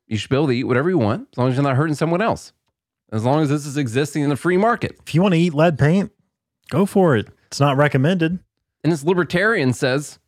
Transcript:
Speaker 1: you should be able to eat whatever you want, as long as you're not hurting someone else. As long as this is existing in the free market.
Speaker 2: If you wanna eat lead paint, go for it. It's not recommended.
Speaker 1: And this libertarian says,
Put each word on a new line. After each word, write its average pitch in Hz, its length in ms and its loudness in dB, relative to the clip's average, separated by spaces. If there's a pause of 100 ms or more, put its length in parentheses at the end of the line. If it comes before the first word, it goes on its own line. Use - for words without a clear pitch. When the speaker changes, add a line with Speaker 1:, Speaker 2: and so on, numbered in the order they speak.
Speaker 1:
you 110 120 -6
should - 120 -8
be 131 60 2
able 151 120 2
to 127 40 2
eat 120 120 0
whatever 127 260 0
you 180 80 2
want, 127 340 0
as - 60 -10
long 127 100 2
as 127 80 0
you're 143 80 0
not 135 120 0
hurting 151 180 0
someone 170 280 -2
else. - 300 -4 (600)
As 110 120 -4
long 147 180 2
as 147 60 0
this 147 180 -2
is 139 100 -8
existing 143 460 -2
in 143 60 0
the 143 80 -2
free 175 220 -2
market. 226 380 -2 (100)
Speaker 2:
If - 80 -12
you 160 80 4
wanna 190 140 2
eat 170 180 2
lead 156 240 2
paint, 170 340 0 (580)
go 190 160 0
for 180 300 2
it. 101 120 -2 (200)
It's - 120 -8
not 143 160 2
recommended. 160 600 0 (460)
Speaker 1:
And 156 80 2
this 143 120 -4
libertarian 180 680 0
says, 139 560 -4